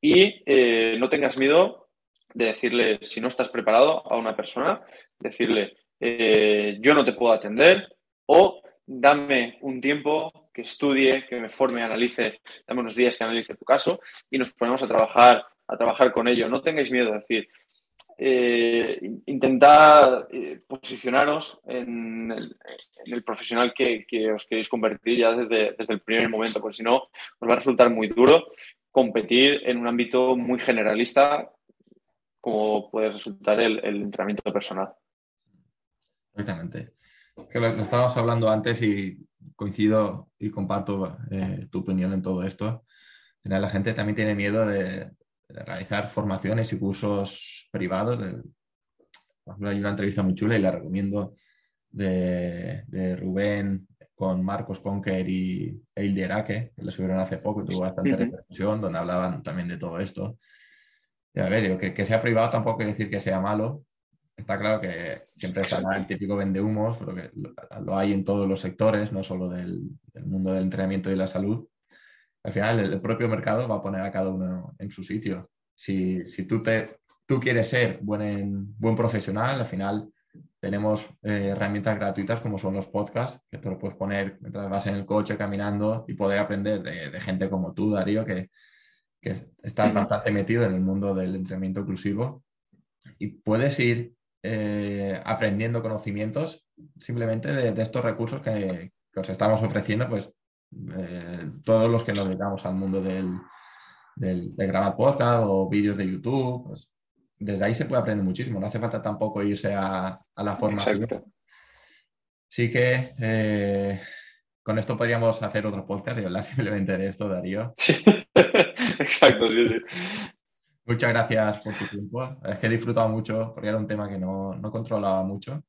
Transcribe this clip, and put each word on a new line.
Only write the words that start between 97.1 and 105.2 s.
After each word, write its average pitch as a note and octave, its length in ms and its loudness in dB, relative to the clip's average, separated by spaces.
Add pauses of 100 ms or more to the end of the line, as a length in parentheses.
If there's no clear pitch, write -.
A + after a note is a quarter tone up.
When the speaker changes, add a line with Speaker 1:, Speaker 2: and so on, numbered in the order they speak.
Speaker 2:
de, B2 220 0
de A2 80 -2
estos A#2+ 220 -4
recursos A#2 380 -4
que, F#2+ 500 -4 (200)
que - 80 -8
os F#2 100 -8
estamos G#2+ 340 2
ofreciendo, G#2+ 460 -2
pues, G2+ 220 -6 (640)
eh, F2 520 -10 (140)
todos A2+ 260 4
los A2+ 140 2
que G#2+ 100 -2
nos G2 140 0
dedicamos F#2+ 380 -4
al F#2 100 -4
mundo F#2+ 260 -2
del, F#2 320 -4 (840)
del, F#2 400 -4
de F#2+ 120 -2
grabar F#2+ 280 0
podcast A#2+ 520 2